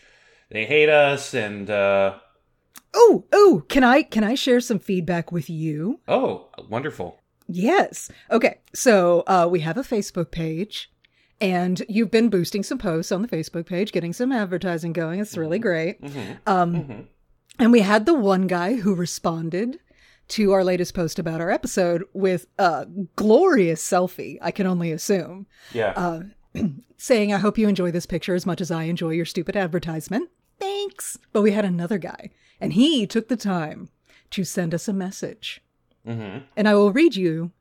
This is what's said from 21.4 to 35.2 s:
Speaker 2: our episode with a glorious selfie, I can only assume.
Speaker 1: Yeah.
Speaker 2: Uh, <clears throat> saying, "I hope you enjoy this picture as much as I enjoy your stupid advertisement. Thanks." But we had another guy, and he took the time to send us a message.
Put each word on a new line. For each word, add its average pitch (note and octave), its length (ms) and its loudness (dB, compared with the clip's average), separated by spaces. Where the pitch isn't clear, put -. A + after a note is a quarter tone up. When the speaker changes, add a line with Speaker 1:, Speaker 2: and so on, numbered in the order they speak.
Speaker 2:
our E3+ 100 -2
episode F3 540 0
with F#3+ 320 -2
a D#3+ 280 2
glorious G#3+ 720 4
selfie, F3+ 540 -2
I E3+ 100 -4
can F#3+ 160 -2
only F3 260 0
assume. F3+ 540 -4
Speaker 1:
Yeah. A2+ 240 0
Speaker 2:
Uh, E3+ 240 -4
<clears throat> - 80 -6
saying, G#3 360 2
"I G3+ 60 2
hope G3+ 200 0
you G#3+ 100 4
enjoy F3+ 220 0
this E3+ 160 -4
picture F3+ 280 -4
as F3+ 120 -2
much F3 140 -2
as F3 100 -4
I E3 140 -4
enjoy E3 260 -4
your E3 160 -2
stupid F#3+ 300 -6
advertisement. F3 720 -4
Thanks." G4+ 580 -8
But G#3 100 2
we G#3 100 4
had G#3 120 0
another F3 340 -4
guy, - 320 -14
and D3+ 120 -4
he A#3+ 340 4
took A3+ 220 -4
the B3+ 80 -2
time F3+ 520 -6
to F#3+ 140 -4
send F3 300 -4
us E3+ 140 -6
a G#3+ 40 -2
message. - 680 -8